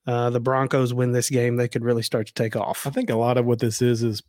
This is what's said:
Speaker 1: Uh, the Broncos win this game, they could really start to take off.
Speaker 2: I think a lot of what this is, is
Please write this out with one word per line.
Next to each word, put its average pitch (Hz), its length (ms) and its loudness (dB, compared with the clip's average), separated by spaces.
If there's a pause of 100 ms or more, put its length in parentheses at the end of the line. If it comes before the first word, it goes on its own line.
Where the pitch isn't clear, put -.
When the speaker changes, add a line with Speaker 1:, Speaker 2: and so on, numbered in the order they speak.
Speaker 1:
Uh, 120 240 0
the 120 100 0
Broncos 131 520 2
win 123 200 0
this 123 180 0
game, 120 260 2
they 120 120 0
could 120 160 -4
really 117 180 2
start 110 240 -2
to - 80 -20
take 113 220 -2
off. 101 300 -4
Speaker 2:
I 143 40 -4
think 247 180 -4
a 127 80 0
lot 120 220 2
of 120 80 2
what 117 140 2
this 117 200 0
is, 120 220 2
is 113 260 -2